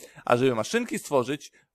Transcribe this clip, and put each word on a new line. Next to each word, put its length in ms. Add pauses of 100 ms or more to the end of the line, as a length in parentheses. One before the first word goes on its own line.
(260)
A 120
żeby 180
maszynki 440
stworzyć, 520 (220)